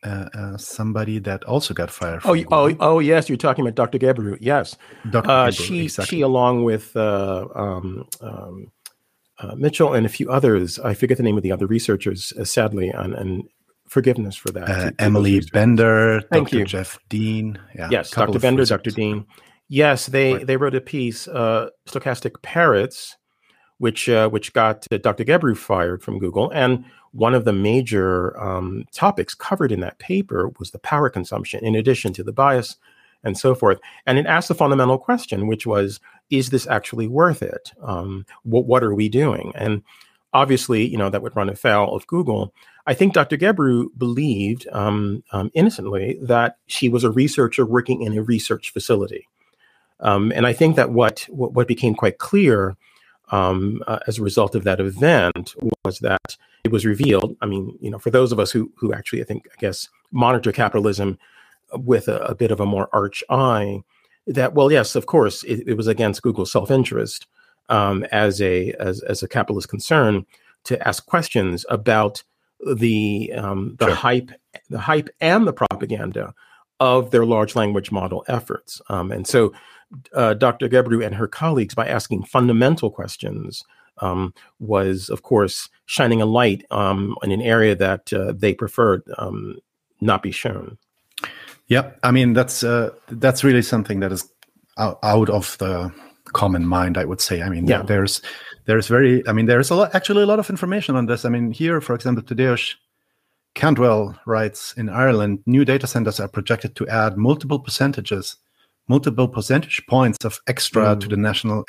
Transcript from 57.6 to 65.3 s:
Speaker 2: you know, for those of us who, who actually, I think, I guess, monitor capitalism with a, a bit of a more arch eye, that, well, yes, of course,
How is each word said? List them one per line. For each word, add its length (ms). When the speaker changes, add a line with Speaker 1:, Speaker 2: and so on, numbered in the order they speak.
Speaker 2:
you 100
know, 80
for 120
those 220
of 60
us 120
who, 260
who 180
actually, 260
I 40
think, 280
I 80
guess, 280
monitor 420
capitalism 640
with 340
a, 160
a 100
bit 160
of 100
a 60
more 260
arch 360
eye, 540
that, 280
well, 180
yes, 220
of 120
course, 380